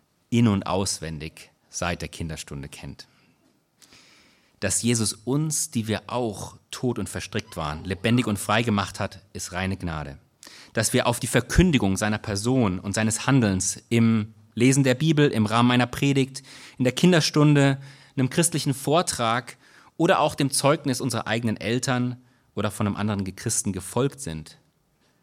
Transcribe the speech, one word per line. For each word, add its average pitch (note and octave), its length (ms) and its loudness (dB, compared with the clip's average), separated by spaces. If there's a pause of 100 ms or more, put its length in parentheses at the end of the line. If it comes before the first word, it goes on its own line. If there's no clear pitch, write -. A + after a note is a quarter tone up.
(320)
in- A#2 160 4
und G2 160 2
auswendig D#2+ 880 -8 (180)
seit F2 320 -6
der D2+ 80 -8
Kinderstunde D2+ 600 -10
kennt. - 380 -18 (1500)
Dass G2 220 -2
Jesus A2+ 320 2
uns, D3+ 560 -4
die A2 180 -4
wir G#2 200 -2
auch A2 500 -6 (140)
tot A#2+ 260 -4
und G2 100 -6
verstrickt - 480 -8
waren, D#2+ 300 -6
lebendig A2+ 400 0
und G#2+ 140 -2
frei A2 240 0
gemacht G2+ 360 -2
hat, G2 220 -6 (100)
ist - 220 -12
reine F#2 240 -4
Gnade. D2+ 400 -8 (560)
Dass A2 180 -2
wir B2 140 2
auf A#2+ 140 0
die B2 80 -6
Verkündigung B2 680 2
seiner G#2+ 200 0
Person G#2 640 0
und G2 140 -6
seines A2 340 -2
Handelns A2 640 2
im A2+ 440 2 (220)
Lesen C3 280 4
der B2+ 120 2
Bibel, D3+ 340 2
im G#2+ 160 0
Rahmen A#2 240 4
einer B2 180 2
Predigt, C3+ 540 0 (360)
in C3 60 -2
der B2+ 100 2
Kinderstunde, D3 840 4 (380)
einem B2+ 120 2
christlichen E3 440 0
Vortrag B2 840 -2 (380)
oder E3 240 4
auch D3+ 160 2
dem C#3 160 0
Zeugnis C#3+ 480 2
unserer A#2 280 2
eigenen A2+ 300 0
Eltern B2 600 -2 (380)
oder G#2 140 -2
von G#2+ 160 -2
einem G2+ 120 0
anderen G2 380 -2
Christen - 360 -4
gefolgt A#2+ 480 -4
sind, D#2 380 -12 (640)